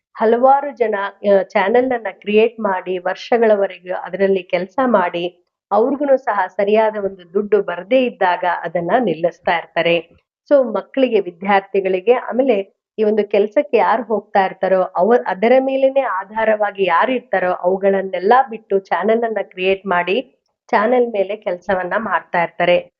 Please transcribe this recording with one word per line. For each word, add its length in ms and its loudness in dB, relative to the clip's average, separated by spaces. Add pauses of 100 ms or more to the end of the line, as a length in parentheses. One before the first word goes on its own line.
(180)
ಹಲವಾರು 580 2
ಜನ, 200 -2 (380)
ಆ, 80 6
ಚಾನೆಲ್ 500 0
ಅನ್ನ 200 -4
ಕ್ರಿಯೇಟ್ 480 0
ಮಾಡಿ 380 -4
ವರ್ಷಗಳವರೆಗೂ 960 0
ಅದರಲ್ಲಿ 480 -2
ಕೆಲಸ 420 -6
ಮಾಡಿ 680 -4 (160)
ಅವ್ರಿಗೂ 460 0
ಸಹ 300 -4
ಸರಿಯಾದ 500 0
ಒಂದು 360 -10
ದುಡ್ಡು 300 0
ಬರ್ದೇ 420 0
ಇದ್ದಾಗ 400 -2 (160)
ಅದನ್ನ 380 -4
ನಿಲ್ಲಿಸ್ತಾ 580 -2
ಇರ್ತಾರೆ. 400 -2 (540)
So 240 2
ಮಕ್ಕಳಿಗೆ, 440 0
ವಿದ್ಯಾರ್ಥಿಗಳಿಗೆ, 960 0
ಆಮೇಲೆ 720 -2 (120)
ಈ 40 2
ಒಂದು 260 0
ಕೆಲ್ಸಕ್ಕೆ 480 0
ಯಾರು 260 2
ಹೋಗ್ತಾ 420 -2
ಇರ್ತಾರೋ 360 0
ಅವ-, 460 2
ಅದರ 320 0
ಮೇಲೇನೆ 420 0
ಆಧಾರವಾಗಿ 840 -2
ಯಾರು 260 2
ಇರ್ತಾರೋ 400 -2
ಅವುಗಳನ್ನೆಲ್ಲ 840 0 (160)
ಬಿಟ್ಟು 300 -4
ಚಾನೆಲ್ 440 -2
ಅನ್ನ 180 -4
ಕ್ರಿಯೇಟ್ 460 -4
ಮಾಡಿ 440 -2 (380)
ಚಾನೆಲ್ 380 2
ಮೇಲೆ 280 -4
ಕೆಲ್ಸವನ್ನ 640 -6
ಮಾಡ್ತಾ 460 -2
ಇರ್ತಾರೆ. 560 0